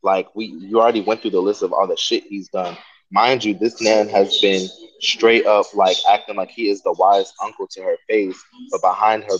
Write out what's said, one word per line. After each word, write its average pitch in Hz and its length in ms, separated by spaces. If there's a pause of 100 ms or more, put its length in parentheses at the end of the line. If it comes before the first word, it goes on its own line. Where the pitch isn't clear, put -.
Like, 95 320
we, 110 100
you 98 340
already 113 220
went 110 200
through 107 100
the 92 100
list 101 220
of 90 100
all 95 140
the 87 100
shit - 260
he's 98 260
done. 90 280 (340)
Mind 117 320
you, 107 100
this 110 280
man 107 280
has 98 300
been 95 280 (320)
straight - 460
up, 104 280
like, 95 240 (120)
acting 104 260
like 95 160
he 110 180
is 101 120
the 90 120
wise 95 400 (100)
uncle 101 280
to 95 100
her 90 160 (100)
face, 101 340 (300)
but 95 100
behind 104 420
her 101 160